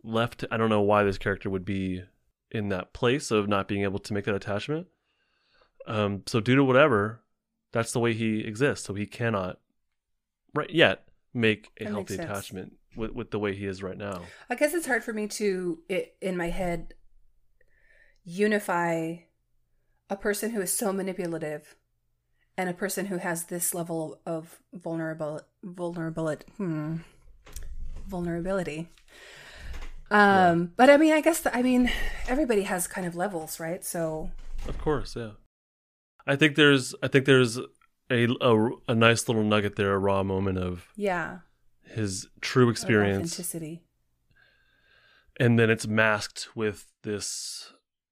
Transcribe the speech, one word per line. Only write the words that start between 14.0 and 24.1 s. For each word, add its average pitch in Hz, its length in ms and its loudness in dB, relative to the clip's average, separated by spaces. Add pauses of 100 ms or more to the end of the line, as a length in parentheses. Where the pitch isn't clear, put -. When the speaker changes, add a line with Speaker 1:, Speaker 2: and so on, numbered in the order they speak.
Speaker 2:
I 247 60 -6
guess 294 180 0
it's 339 140 -6
hard 240 180 -2
for 233 80 -8
me 214 160 -6
to, 185 520 -4 (100)
it, 180 320 -6
in 185 160 -4
my 170 100 -4
head, 175 460 -4 (1300)
unify 170 920 0 (920)
a 196 80 -6
person 214 360 -4
who 214 100 -2
is 180 100 -4
so 208 180 -2
manipulative 175 840 -6 (800)
and 180 140 -2
a - 20 -2
person 190 320 -4
who 196 140 -4
has 170 260 -6
this 175 300 -4
level 165 500 -6